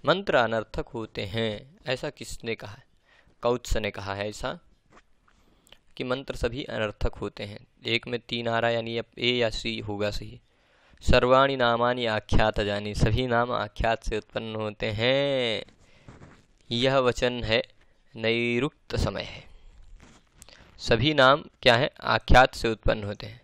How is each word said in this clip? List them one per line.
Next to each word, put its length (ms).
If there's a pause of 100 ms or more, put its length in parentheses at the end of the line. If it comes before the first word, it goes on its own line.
मंत्र 300
अनर्थक 520
होते 380
हैं। 640
ऐसा 220
किसने 460
कहा 200
है? 80 (580)
कौत्स 360
ने 140
कहा 220
है 160
ऐसा 300 (1400)
कि 60
मंत्र 320
सभी 280
अनर्थक 520
होते 280
हैं। 240 (180)
एक 220
में 120
तीन 280
आ 120
रहा 100
है, 60
यानी 220
अब 80 (120)
ए 140
या 180
सी 300
होगा 320
सही। 300 (600)
सर्वाणि 540
नामानि 500
आख्यात 540
जानी, 360
सभी 320
नाम 240
आख्यात 520
से 140
उत्पन्न 380
होते 360
हैं। 760 (1040)
यह 260
वचन 460
है 200 (520)
नैरुक्त 800
समय 260
है। 220 (1300)
सभी 360
नाम 300 (180)
क्या 140
है, 160 (100)
आख्यात 540
से 120
उत्पन्न 360
होते 240
हैं। 160